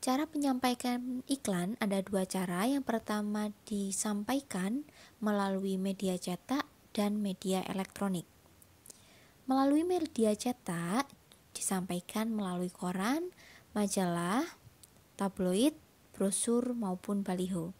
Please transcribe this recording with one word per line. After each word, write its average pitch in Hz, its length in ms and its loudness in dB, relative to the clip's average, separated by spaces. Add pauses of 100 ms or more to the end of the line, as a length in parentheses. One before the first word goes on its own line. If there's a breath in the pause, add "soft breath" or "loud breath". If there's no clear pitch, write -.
Cara 269 240 2
penyampaikan 254 960 0
iklan 202 560 0
ada 196 240 2
dua 190 240 0
cara. 190 400 0
Yang 277 160 0
pertama 214 640 -2 (160)
disampaikan 208 1200 -2 (320 loud breath)
melalui 196 640 0
media 190 320 0
cetak 185 560 -4 (240)
dan 208 320 2
media 190 400 0
elektronik. 190 640 -2 (1200 loud breath)
Melalui 269 320 4
media 320 560 2
cetak 185 720 -2 (460)
disampaikan 185 800 -2
melalui 180 340 0
koran, 208 640 -2 (400 loud breath)
majalah, 190 720 2 (720)
tabloid, 196 580 2 (380)
brosur, 240 640 0
maupun 202 480 -2
baliho. 180 560 -2